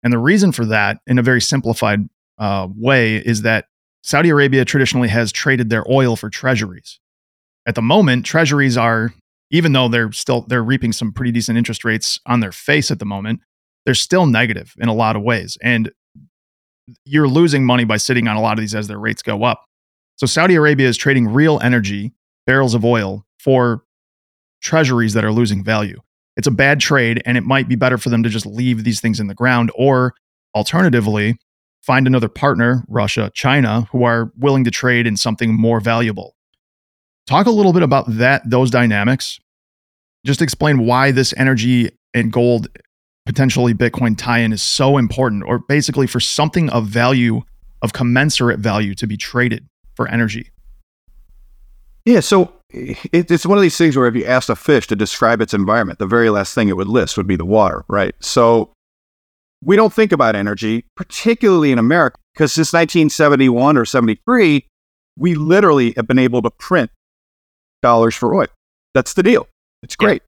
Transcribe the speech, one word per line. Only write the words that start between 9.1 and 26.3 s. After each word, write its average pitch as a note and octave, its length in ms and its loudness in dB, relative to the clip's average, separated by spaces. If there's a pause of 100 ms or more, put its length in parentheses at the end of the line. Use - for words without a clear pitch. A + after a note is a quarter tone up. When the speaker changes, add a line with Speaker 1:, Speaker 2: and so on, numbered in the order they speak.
Speaker 1:
even D#3+ 220 2
though C3 140 2
they're A2+ 240 0
still, A#2+ 300 -4
they're A#2+ 220 -2
reaping A#2+ 300 -2
some G#2+ 180 -6
pretty B2 200 -4
decent A2+ 260 -2
interest A#2 260 -4
rates A2 420 -4
on A#2+ 140 0
their G#2 120 -4
face - 400 -2
at F2+ 80 -6
the G#2 60 -10
moment, G2+ 360 -6 (440)
they're B2+ 100 0
still F3+ 300 0
negative A2+ 540 0
in A#2 100 -2
a A2+ 40 0
lot A2 220 0
of G#2 60 -4
ways. G#2+ 400 -4
And A#2 300 -2 (1120)
you're C#3+ 220 2
losing C#3+ 380 2
money B2 180 2
by G#2+ 140 0
sitting A#2+ 300 0
on G#2+ 80 -2
a A2 60 -2
lot A2 160 -2
of A2 40 -4
these G#2+ 140 -6
as G#2 120 -6
their G#2 120 -10
rates A2 220 -6
go G#2+ 220 -4
up. A#2+ 220 -4 (520)
So - 80 -2
Saudi F3 300 2
Arabia D3 320 4
is A#2+ 100 0
trading C3 300 0
real C#3+ 340 2
energy, G#2+ 520 -2 (340)
barrels C3 260 2
of A2+ 100 0
oil, G#2 420 -2 (140)
for B2 440 0 (760)
treasuries B2+ 520 0
that A2 100 0
are G#2+ 80 0
losing G#2 320 0
value. G#2 360 -4 (360)